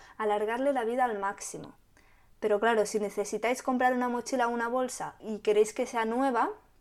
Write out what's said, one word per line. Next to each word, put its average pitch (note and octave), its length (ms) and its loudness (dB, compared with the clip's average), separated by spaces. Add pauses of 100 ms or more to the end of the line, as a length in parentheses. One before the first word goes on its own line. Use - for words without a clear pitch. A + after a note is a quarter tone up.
(180)
alargarle A3 560 0
la A#3 100 0
vida B3 200 0
al A3 160 0
máximo. G3 560 -8 (640)
Pero G#3 200 2
claro, A3 260 4
si G#3+ 140 -2
necesitáis G#3 640 -2
comprar B3+ 300 2
una B3 160 0
mochila A#3+ 380 0
o A#3+ 40 0
una A#3 160 -2
bolsa B3 520 -4
y G#3 200 -8
queréis G#3+ 340 4
que B3+ 140 -2
sea A3+ 180 -2
nueva, B3 440 2 (320)